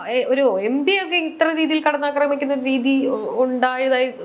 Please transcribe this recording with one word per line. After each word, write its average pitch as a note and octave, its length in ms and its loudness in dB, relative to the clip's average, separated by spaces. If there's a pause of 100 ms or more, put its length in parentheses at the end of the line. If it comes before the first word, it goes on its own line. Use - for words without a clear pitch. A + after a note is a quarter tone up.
ഏ, B3 160 0
ഒരു B3+ 360 2
എം C4 240 -2
പി F#4+ 180 2
ഒക്കെ F4 140 -2
ഇത്ര D#4+ 420 0
രീതിയിൽ D#4 300 0
കടന്നാക്രമിക്കുന്ന C#4+ 680 0
ഒരു C4 60 -2
രീതി C4+ 460 0
ഉ-, A3 380 -2
ഉണ്ടായതായി B3+ 680 0 (120)